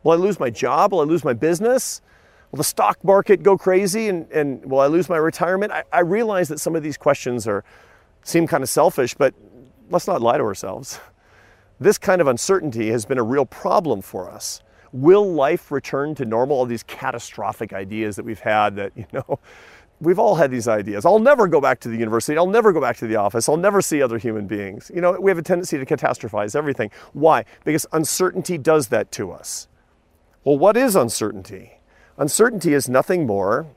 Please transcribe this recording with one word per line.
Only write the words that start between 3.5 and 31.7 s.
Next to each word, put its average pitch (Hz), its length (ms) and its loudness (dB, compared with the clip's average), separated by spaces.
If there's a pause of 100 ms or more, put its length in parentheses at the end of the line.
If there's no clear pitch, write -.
crazy 196 500 0
and, 175 220 -4
and 143 340 -4
will 135 160 0
I 139 60 6
lose 165 220 2
my 175 80 0
retirement?" 180 560 -2
I, 160 100 -6 (100)
I 170 80 4
realize 190 480 0
that 151 120 -8
some 165 160 -4
of 151 80 -4
these 147 120 -8
questions 123 520 -2
are, 101 160 -2 (580)
seem 165 240 0
kind 147 160 0
of 123 60 -4
selfish, 143 460 0
but 135 200 2 (560)
let's 175 160 -2
not 165 160 -2
lie 117 160 4
to 131 60 0
ourselves. 98 560 -8 (800)
This 185 180 2
kind 180 220 0
of 143 80 4
uncertainty 117 600 -2
has 113 140 -2
been 131 140 -2
a 120 40 0
real 127 220 0
problem 156 560 -2
for - 300 -12
us. - 320 -12 (300)
Will 180 400 4
life 151 400 0
return 143 420 -4
to 135 100 -6
normal? 123 320 0
All 127 100 0
these 117 180 -8
catastrophic 113 880 -10
ideas 101 420 -6
that 110 100 -10
we've 110 140 -10
had 107 380 0
that, 98 180 -8
you 110 180 -14
know, 135 280 -8 (600)
we've 175 200 0
all 202 160 4
had 143 160 2
these 120 160 -4
ideas. 104 360 -2
"I'll 214 140 6
never 240 300 4
go 160 120 4
back 131 200 0
to 123 80 -12
the 113 80 -6
university. 113 420 -2
I'll 175 80 2
never 214 260 4
go 156 80 2
back 120 180 -2
to 117 100 -6
the 110 80 0
office. 104 320 0
I'll 151 80 2
never 196 260 2
see 147 180 -2
other 117 180 0
human 107 280 -6
beings." 101 480 -10
You 170 60 -6
know, 180 180 0
we 190 140 2
have 165 60 -2
a 165 40 -8
tendency 175 340 -4
to 131 80 -6
catastrophize 110 680 -4
everything. 139 380 -4 (200)
Why? 143 320 2 (200)
Because 151 280 -2
uncertainty 180 640 -2
does 151 320 2
that 110 240 -2
to 92 200 -10
us. - 340 -14 (760)
Well, 143 120 4
what 196 200 4
is 247 180 2
uncertainty? 104 840 -4 (360)